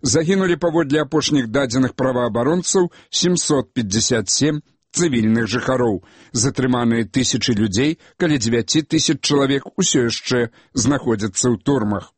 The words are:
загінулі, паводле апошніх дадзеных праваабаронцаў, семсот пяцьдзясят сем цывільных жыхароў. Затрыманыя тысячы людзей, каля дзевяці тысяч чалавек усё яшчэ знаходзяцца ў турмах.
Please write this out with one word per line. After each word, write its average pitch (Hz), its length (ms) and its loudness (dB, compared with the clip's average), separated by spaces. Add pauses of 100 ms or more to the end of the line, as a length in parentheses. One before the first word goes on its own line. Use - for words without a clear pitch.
загінулі, 170 560 0
паводле 156 480 0
апошніх 135 480 -2
дадзеных 131 420 0
праваабаронцаў, 131 960 0 (200)
семсот 160 680 0
пяцьдзясят 110 560 -2
сем 147 320 0 (320)
цывільных 117 560 2
жыхароў. 123 480 0 (320)
Затрыманыя 120 720 0
тысячы 123 480 -2
людзей, 110 460 0 (180)
каля 151 240 2
дзевяці 117 480 0
тысяч 156 320 0
чалавек 139 560 0
усё 135 320 2
яшчэ 120 400 -2 (240)
знаходзяцца 117 800 0
ў 104 80 -2
турмах. 107 580 -2